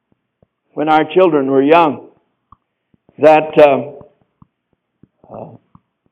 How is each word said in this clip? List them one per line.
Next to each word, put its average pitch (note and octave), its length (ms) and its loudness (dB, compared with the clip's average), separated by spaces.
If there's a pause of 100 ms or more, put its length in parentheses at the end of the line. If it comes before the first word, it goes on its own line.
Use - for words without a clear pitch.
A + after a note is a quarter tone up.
(720)
when D3+ 160 -6
our D#3 140 0 (100)
children D#3 360 0
were C3+ 140 0
young D3+ 460 0 (1080)
that, D#3 420 2
um, C#3 360 2 (1300)
uh, A2 300 -20 (540)